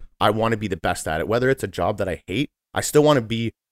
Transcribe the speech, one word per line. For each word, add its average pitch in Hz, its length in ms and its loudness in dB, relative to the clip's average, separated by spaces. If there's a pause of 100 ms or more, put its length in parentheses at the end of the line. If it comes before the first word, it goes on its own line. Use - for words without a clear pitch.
(200)
I 101 80 4
wanna 110 300 0
be 107 100 -4
the 90 80 -4
best - 320 -4
at 80 120 -2
it. 78 80 -4
Whether 120 200 2
it's 135 160 0
a 101 40 -2
job 92 280 -2
that 98 120 -4
I 82 180 -6
hate, 110 240 -4 (240)
I - 80 -2
still 147 200 4
wanna 147 200 6
be, 113 320 -4 (180)